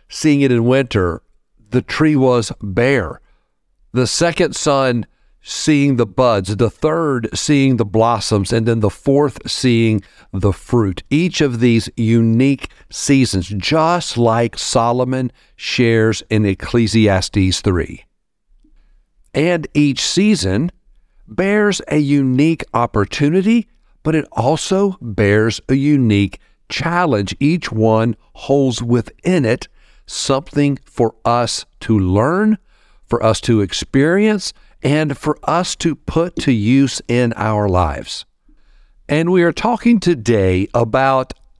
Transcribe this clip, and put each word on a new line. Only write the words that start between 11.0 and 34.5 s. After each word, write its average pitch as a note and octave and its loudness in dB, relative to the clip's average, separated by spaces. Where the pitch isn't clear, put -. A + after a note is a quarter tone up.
Each D#3+ -2
of B2+ 0
these A#2 2
unique A#2 0
seasons, A#2+ 0
just D#3+ -2
like A#2 0
Solomon B2+ -2
shares A2+ 0
in G#2+ 2
Ecclesiastes G2+ 0
three. F2+ -4
And E3 0
each D3 0
season E3+ 0
bears G3+ 0
a D3 -2
unique C#3+ 2
opportunity, F3 0
but D#3 0
it D#3 -2
also F#3 -2
bears G#2+ 0
a C3 2
unique C3 2
challenge. D#3 -2
Each D3+ 0
one A2 2
holds C3+ 0
within B2 -2
it A#2 -2
something C#3 -2
for - -2
us A#2+ 0
to A2+ 0
learn, C#3 2
for - -2
us A2 2
to A2+ 2
experience, F#3 0